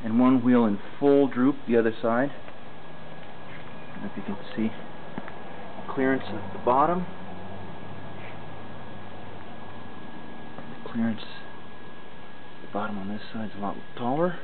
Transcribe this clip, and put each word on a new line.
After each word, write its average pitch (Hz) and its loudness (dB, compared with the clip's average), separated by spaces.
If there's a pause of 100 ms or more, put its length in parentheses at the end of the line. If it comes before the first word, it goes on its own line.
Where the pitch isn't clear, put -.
and 113 4
one 127 8
wheel 120 8
in 104 4 (220)
full 139 8
droop 127 4 (100)
the 117 6
other 113 6
side. 123 2
I - -6
don't 98 -4
know 101 -2
if - -4
you 101 -4
can 101 -2 (160)
see 110 2 (1200)
clearance 135 2
at - -4
the - -6
bottom. 156 4 (3500)
The - -4
clearance 113 2
at - -4
the - -4
bottom 104 0
on 98 -2
this 107 -2 (120)
side 110 -2
is 95 -6
a 101 -4
lot 98 -2 (200)
taller. 151 2